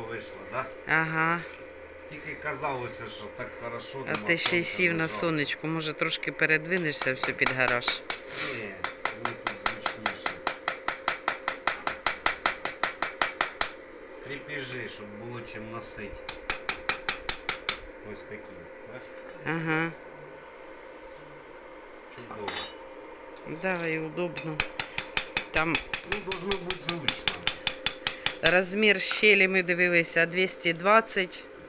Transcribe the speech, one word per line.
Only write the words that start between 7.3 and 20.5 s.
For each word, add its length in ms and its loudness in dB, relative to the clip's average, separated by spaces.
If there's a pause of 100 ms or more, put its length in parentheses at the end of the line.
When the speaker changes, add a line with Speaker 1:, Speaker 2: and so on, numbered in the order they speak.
Speaker 2:
під 160 4
гараж? 520 4 (540)
Speaker 1:
Ні, 80 -4
мені 720 -4 (100)
тут 180 2
зручніше. 680 -2 (4000)
Кріпіжі, 640 -6
щоб 180 -10
було 340 -10 (120)
чим 180 -10
носити. 460 -8 (2000)
Ось 100 -10
такі, 180 -10 (520)
бачиш? 160 -12 (360)
Speaker 2:
Ага. 460 0 (2250)